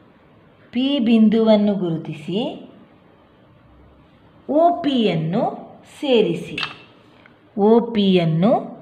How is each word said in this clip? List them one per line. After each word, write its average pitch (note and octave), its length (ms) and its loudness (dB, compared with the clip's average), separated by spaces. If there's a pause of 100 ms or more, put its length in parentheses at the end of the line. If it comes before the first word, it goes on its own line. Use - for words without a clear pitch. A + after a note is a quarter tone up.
(720)
ಪಿ B3+ 140 -4 (220)
ಬಿಂದುವನ್ನು A3 720 4
ಗುರುತಿಸಿ, D#3 580 -6 (2000)
ಒ D4 140 2 (220)
ಪಿಯನ್ನು G3+ 580 -2 (560)
ಸೇರಿಸಿ, G3 600 0 (1080)
ಒ - 20 4 (240)
ಪಿಯನ್ನು F#3 580 2 (300)